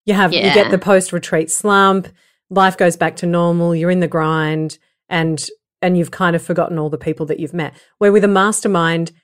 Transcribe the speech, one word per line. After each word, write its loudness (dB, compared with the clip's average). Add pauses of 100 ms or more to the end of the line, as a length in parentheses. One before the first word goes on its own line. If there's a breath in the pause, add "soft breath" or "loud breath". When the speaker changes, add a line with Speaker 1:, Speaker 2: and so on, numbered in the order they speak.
Speaker 1:
you 0
have, 2
you 0
get 2
Speaker 2:
Yeah. 4
Speaker 1:
the 0
post-retreat 0
slump, 2 (420)
life 2
goes 2
back -4
to -6
normal, 0
you're 0
in 0
the 0
grind, -2 (300)
and, -2 (360)
and 2
you've -2
kind 0
of -2
forgotten -4
all -4
the -8
people -6
that -6
you've -10
met. -8 (240 soft breath)
Where 2
with 4
a 4
mastermind, 0 (120)